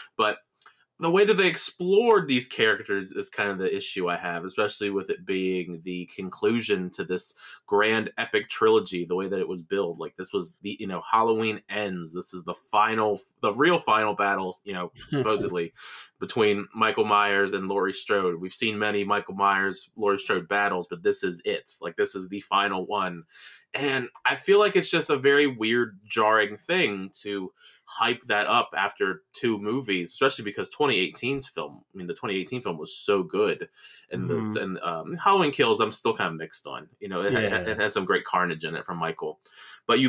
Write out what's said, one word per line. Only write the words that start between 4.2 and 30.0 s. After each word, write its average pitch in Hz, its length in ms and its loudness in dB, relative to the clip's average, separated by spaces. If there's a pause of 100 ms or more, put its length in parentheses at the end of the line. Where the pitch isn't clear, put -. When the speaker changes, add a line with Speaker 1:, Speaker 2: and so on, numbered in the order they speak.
Speaker 1:
especially 104 460 -2
with 98 200 -4
it 90 160 -6
being 92 560 -2
the 90 320 -6
conclusion 104 760 -2
to 95 120 -10
this 90 320 -6 (320)
grand 107 500 2
epic 110 320 -2
trilogy, 101 560 2
the 87 120 -2
way 95 100 -2
that 95 140 -2
it 87 80 -2
was 92 120 -8
billed. 85 380 -2
Like, 82 160 -10
this - 180 -12
was 90 300 -4
the, 101 160 -8
you 107 80 -8
know, 92 140 -6
Halloween 110 680 0
Ends. 92 460 -6
This 90 180 -8
is 90 120 -12
the 87 100 -8
final, 107 680 0 (200)
the 107 120 0
real 156 280 4
final 107 340 2
battle, 98 480 0
you 101 100 -10
know, 90 220 -6
Speaker 2:
<laughs> - 160 -20
Speaker 1:
supposedly, 101 640 0 (520)
between 104 500 2
Michael 110 300 2
Myers 101 480 4
and 95 160 -2
Laurie 98 240 0
Strode. 92 480 0
We've 92 220 -8
seen 107 160 -2
many 104 260 0
Michael 101 300 -2
Myers, 98 600 0
Laurie 101 240 2
Strode 90 300 -2
battles, 101 400 0
but 87 140 -12
this 101 200 2
is 87 220 -4
it. 101 220 -4 (160)
Like, 85 140 -8
this 104 180 0
is 92 140 -8
the 98 120 -10
final 98 460 0
one. 92 380 -4 (500)
And 135 340 -2 (160)
I 135 120 0
feel 196 220 4
like 208 180 4
it's 170 140 2
just 160 200 0
a 143 80 2
very 143 280 6
weird, 113 600 0
jarring 107 500 4
thing 104 540 -2 (120)
to 98 300 -6 (320)
hype 120 440 -2
that 104 180 0
up 117 280 2
after 95 480 -2 (120)
two 113 240 0
movies, 101 540 -2